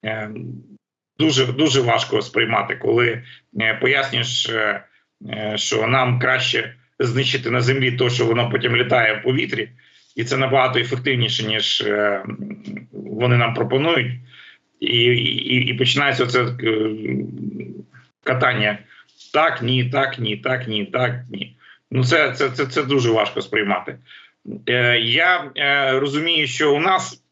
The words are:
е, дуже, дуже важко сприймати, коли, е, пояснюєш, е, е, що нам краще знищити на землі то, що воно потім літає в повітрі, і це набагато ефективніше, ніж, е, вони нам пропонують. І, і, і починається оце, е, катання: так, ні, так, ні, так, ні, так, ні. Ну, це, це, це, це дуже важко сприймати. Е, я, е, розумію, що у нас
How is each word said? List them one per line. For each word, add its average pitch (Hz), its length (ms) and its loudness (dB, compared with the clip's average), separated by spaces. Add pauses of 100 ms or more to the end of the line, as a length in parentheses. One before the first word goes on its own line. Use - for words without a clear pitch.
е, 110 240 -6 (880)
дуже, 135 260 4
дуже 135 360 2
важко 113 400 2
сприймати, 110 540 0
коли, 117 480 0 (380)
е, 110 200 0
пояснюєш, 131 680 0
е, 107 340 -2 (460)
е, 107 260 -6
що 110 320 -2
нам 127 320 2
краще 123 540 0 (260)
знищити 131 500 0
на 123 120 0
землі 131 300 2
то, 123 180 2
що 120 160 0
воно 120 240 2
потім 120 260 0
літає 120 380 2
в 107 100 -6
повітрі, 135 460 -2 (460)
і 123 80 -2
це 131 140 -2
набагато 127 420 2
ефективніше, 123 640 -2
ніж, 107 380 -2
е, 104 420 0 (680)
вони 117 460 0
нам 117 160 2
пропонують. 127 600 0 (680)
І, - 180 -2
і, 123 720 2
і 123 40 -2
починається 135 500 2
оце, 123 200 2
е, 123 120 -2 (1700)
катання: 113 540 0 (560)
так, 156 280 2
ні, 127 220 2
так, 131 360 -2
ні, 107 180 -4
так, 127 300 -4
ні, 104 180 -2
так, 123 260 0 (200)
ні. 101 260 -12 (340)
Ну, 123 120 2
це, 151 280 4
це, 131 180 -2
це, 135 160 -2
це 139 180 -2
дуже 127 280 2
важко 110 300 0
сприймати. 101 540 -2 (720)
Е, 120 320 2
я, 147 580 2
е, 139 420 2
розумію, 151 480 0
що 143 280 2
у 147 40 0
нас 185 520 0